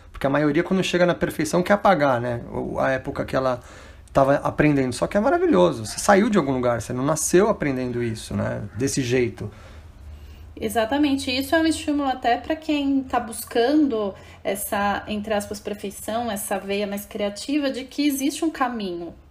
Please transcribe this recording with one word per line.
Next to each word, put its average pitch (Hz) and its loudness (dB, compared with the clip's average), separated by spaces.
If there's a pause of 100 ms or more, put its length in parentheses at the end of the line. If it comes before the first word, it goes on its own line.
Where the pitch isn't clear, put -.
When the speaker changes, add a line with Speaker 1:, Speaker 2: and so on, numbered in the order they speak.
(120)
Speaker 1:
Porque - -2
a - 2
maioria, 147 2
quando 190 2
chega 180 2
na 175 4
perfeição, 175 0
quer 202 2
apagar, 151 4
né? 120 -4 (100)
O, 127 -4
a 135 2
época 135 -4
que 120 -4
ela 131 0 (500)
tava 135 6
aprendendo. 135 2
Só 165 -2
que - -4
é 202 2
maravilhoso. 208 4
Você - -8
saiu 208 6
de 208 2
algum 139 2
lugar, 123 0
você - -8
não 127 -2
nasceu 175 4
aprendendo 127 -2
isso, 107 -6
né? 113 -4 (120)
Desse 135 0
jeito. 120 0 (1080)
Speaker 2:
Exatamente. 269 2
Isso 269 0
é 320 6
um 320 4
estímulo 294 0
até 254 2
pra 311 -4
quem 277 0
tá 254 -2
buscando 226 2 (300)
essa, 202 -2
entre 214 -4
aspas, 202 -4
perfeição, 208 -6
essa 196 -4
veia 202 -2
mais 202 -6
criativa, 269 -2
de 262 -8
que 294 -2
existe 269 0
um 320 0
caminho 202 -4 (180)